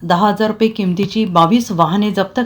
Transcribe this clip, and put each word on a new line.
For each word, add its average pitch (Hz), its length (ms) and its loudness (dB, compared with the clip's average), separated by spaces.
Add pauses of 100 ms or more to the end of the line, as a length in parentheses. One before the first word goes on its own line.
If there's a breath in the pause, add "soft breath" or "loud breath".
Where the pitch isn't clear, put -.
दहा 175 260 2
हजार 214 180 0
रुपये 220 220 0
किमतीची 196 560 -2
बावीस 185 480 2
वाहने 175 380 0
जप्त 196 360 -2